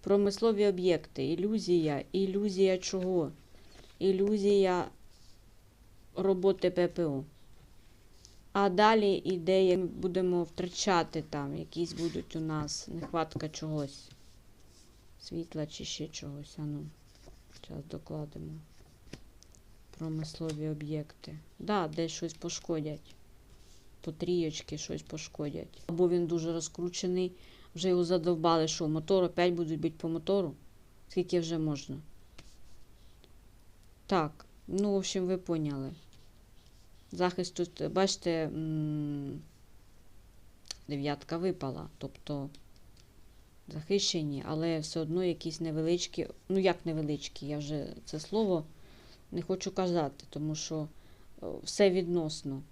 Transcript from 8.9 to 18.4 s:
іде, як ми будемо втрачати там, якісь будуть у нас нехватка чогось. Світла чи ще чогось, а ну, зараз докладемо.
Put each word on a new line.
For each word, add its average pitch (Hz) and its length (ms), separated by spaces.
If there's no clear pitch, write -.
іде, 185 520
як 180 140
ми 185 60
будемо 180 580
втрачати 170 840
там, 143 280
якісь 165 360
будуть 165 420
у 165 40
нас 156 480
нехватка 160 600
чогось. 151 600
Світла 165 480
чи - 180
ще 151 220
чогось, 143 500
а 156 40
ну, 147 240
зараз 147 180
докладемо. 156 680